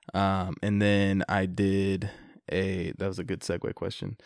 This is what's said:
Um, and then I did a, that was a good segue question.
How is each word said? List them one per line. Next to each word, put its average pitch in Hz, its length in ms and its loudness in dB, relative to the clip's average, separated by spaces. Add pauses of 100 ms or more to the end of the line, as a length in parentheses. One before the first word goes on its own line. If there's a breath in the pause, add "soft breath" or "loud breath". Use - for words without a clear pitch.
(140 soft breath)
Um, 95 500 0
and 101 180 4
then 101 460 4
I 95 200 2
did 98 640 0 (400 loud breath)
a, 92 480 -2
that 95 100 -2
was 95 120 -6
a 90 40 -4
good - 180 -6
segue - 340 -4
question. 98 500 -8